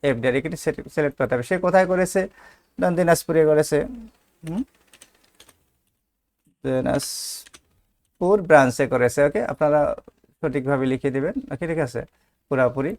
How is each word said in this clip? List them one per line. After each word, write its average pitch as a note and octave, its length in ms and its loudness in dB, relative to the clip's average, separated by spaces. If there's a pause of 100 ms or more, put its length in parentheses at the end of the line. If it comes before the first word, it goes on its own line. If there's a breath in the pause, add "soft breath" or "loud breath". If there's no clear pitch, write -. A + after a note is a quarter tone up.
এফডিআর B2 300 0
এখানে D#3 240 -8
সে-, - 300 -4
সিলেক্ট D3 260 -2
করতে B2+ 140 0
হবে। A#2+ 160 -2
সে F#3 60 0 (100)
কোথায় F#3 260 4
করেছে? F#3 300 0 (580 soft breath)
ধরেন F3+ 200 2
দিনাজপুরে E3 420 2 (100)
করেছে, D3+ 260 2 (640)
হুম, E3+ 180 -6 (2000)
দিনাজপুর - 1700 -4 (140)
ব্রাঞ্চে C3+ 440 6
করেছে। B2 340 2
ওকে, G#3 140 -2 (120)
আপনারা D3+ 260 2 (600)
সঠিকভাবে C3+ 520 -2
লিখে C3 240 -2
দেবেন। D3+ 200 -2 (180)
ওকে, C3+ 160 -8
ঠিক E3 180 -4
আছে, A#2+ 140 -8 (460)
পুরাপুরি। C3 520 0